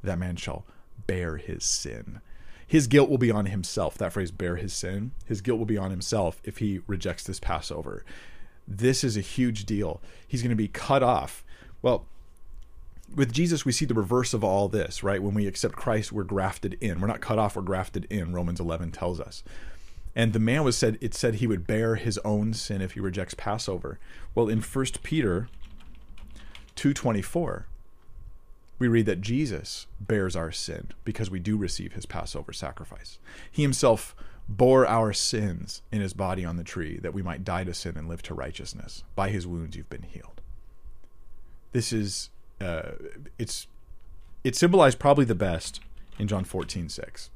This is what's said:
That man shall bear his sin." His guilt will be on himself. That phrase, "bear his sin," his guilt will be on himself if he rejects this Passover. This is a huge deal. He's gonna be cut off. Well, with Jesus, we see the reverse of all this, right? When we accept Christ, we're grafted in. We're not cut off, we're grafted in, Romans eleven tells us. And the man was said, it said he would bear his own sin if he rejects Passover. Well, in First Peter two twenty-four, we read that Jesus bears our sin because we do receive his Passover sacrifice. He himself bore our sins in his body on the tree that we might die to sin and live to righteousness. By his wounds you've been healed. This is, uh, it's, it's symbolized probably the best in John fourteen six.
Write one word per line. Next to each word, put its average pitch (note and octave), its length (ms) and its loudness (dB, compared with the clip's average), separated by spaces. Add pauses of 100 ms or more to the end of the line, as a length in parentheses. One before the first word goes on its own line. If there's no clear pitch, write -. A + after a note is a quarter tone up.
That F2+ 160 -2
man F2+ 180 -2
shall - 280 -6 (420)
bear F2 300 -2
his E2 280 -8
sin." - 580 -4 (420)
His D3+ 220 6
guilt C#3 220 10
will C#3+ 80 4
be A#2+ 140 6
on G#2 160 4
himself. F#2+ 500 -2
That F2+ 160 -2
phrase, F#2 180 -2
"bear F2 260 -2
his F2+ 180 -4
sin," G2+ 380 -4 (120)
his G#2+ 160 -2
guilt A2+ 180 2
will A2+ 60 0
be G#2+ 140 2
on F#2+ 120 -2
himself F#2 540 0
if - 140 -8
he G2+ 280 0
rejects F#2 380 -2
this - 160 -6
Passover. - 640 -2 (640)
This A#2+ 340 4
is A#2 140 2
a G2+ 60 0
huge A2+ 420 0
deal. G2+ 380 -2 (240)
He's A#2+ 160 -2
gonna A#2+ 120 2
be G#2+ 140 2
cut - 340 4
off. A#2 440 2 (340)
Well, A#2+ 240 4 (1080)
with C3 180 4
Jesus, D#3+ 320 4
we B2+ 80 4
see D3 140 2
the B2 80 2
reverse A2+ 400 4
of G#2+ 100 2
all G2 240 4
this, G2 340 0
right? G2 200 2
When G2+ 100 0
we G#2 140 2
accept - 300 -2
Christ, A2 360 0
we're G#2 120 0
grafted F#2+ 540 0
in. F2+ 220 0
We're G2 60 2
not - 160 -2
cut A2 160 0
off, G#2 180 2
we're G2 60 -4
grafted F#2 480 -2
in, F2+ 240 -2
Romans F2 260 0
eleven E2 320 -2
tells F2 260 -2
us. - 240 -10 (720)
And A2+ 200 4
the A2+ 40 4
man A#2 240 4
was B2+ 140 4
said, A2 240 4
it A2 140 -2
said A2+ 220 2
he B2 100 2
would F#2 200 0
bear A2+ 280 4
his G#2+ 240 0
own G#2+ 340 2
sin G2+ 300 -2
if F#2 100 -2
he F#2+ 80 -6
rejects F#2+ 320 -2
Passover. G2+ 680 -4 (360)
Well, A#2 160 4
in A2 100 4
First - 420 -2
Peter A#2 460 2 (1300)
two C#3 180 2
twenty-four, A#2 760 0 (1120)
we B2 60 4
read A2+ 200 6
that F#2+ 140 2
Jesus A2+ 680 -2 (100)
bears G2 380 0
our E2 160 -2
sin - 360 -6 (160)
because G#2+ 260 -2
we F#2 100 -4
do G#2+ 160 2
receive F#2 380 -2
his - 120 -8
Passover - 460 -6
sacrifice. - 640 -10 (320)
He D3+ 120 2
himself C3 520 4 (340)
bore B2+ 380 8
our A2 260 4
sins G#2 800 -2
in G#2+ 100 2
his F#2+ 120 0
body F#2 320 0
on E2+ 120 -2
the E2+ 80 -4
tree D#2+ 340 -4
that E2 140 -4
we G2 80 -2
might F2 240 -4
die F#2 200 -2
to F2 100 -4
sin E2 220 -6
and D#2+ 120 -6
live E2 140 -6
to E2+ 120 -8
righteousness. - 680 -8 (140)
By G2 140 2
his F2+ 180 -2
wounds E2+ 280 -6
you've - 140 -10
been - 120 -10
healed. - 380 -12 (1300)
This A#2+ 200 2
is, G#2 380 -2 (300)
uh, E2 320 -4 (440)
it's, - 300 -6 (800)
it's B2+ 160 2
symbolized F3 400 8
probably C#3+ 240 8
the A2+ 100 4
best E2+ 460 0 (360)
in G#2 120 0
John F#2+ 160 0
fourteen F2 440 -4
six. - 480 -10